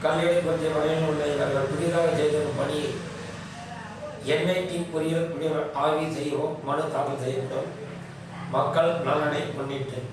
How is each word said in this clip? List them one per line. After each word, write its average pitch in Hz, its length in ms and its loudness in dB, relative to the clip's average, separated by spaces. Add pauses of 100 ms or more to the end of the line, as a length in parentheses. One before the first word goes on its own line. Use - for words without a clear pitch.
கல்லிடைக்குறிச்சி 165 720 4
வரையில் 160 340 2
உள்ள 147 140 0 (100)
இவர்கள் 139 380 2
புதிதாக 165 480 4
செய்திருக்கும் 147 420 2
பணியை 147 260 0 (1500)
என் 170 200 4
ஐ 180 160 2
டி 170 80 -2 (160)
பொறியியல் 160 400 2
குழுவினர் 156 340 0 (140)
ஆய்வு 156 340 2
செய்யவும் 147 400 -2 (120)
மனு 143 260 0
தாக்கல் - 300 0
செய்யப்படும். 131 460 -2 (840)
மக்கள் 165 360 4 (160)
நலனை 147 340 2 (160)
முன்னிட்டு 135 420 -4 (140)